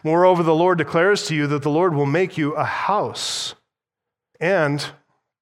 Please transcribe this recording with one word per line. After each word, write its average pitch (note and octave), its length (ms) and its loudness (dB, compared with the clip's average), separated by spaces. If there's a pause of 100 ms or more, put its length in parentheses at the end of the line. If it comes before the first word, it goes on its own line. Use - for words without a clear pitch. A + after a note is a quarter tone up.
Moreover, F3 380 4
the D#3+ 120 2
Lord F3 220 2
declares E3+ 500 0
to D#3+ 80 -4
you D3 120 0
that C#3+ 160 -2
the D3 80 0
Lord E3 240 2
will C#3+ 100 0
make F3 320 -2
you D3+ 160 -2
a D3+ 120 -2
house. - 880 -4 (840)
And D#3 460 0 (580)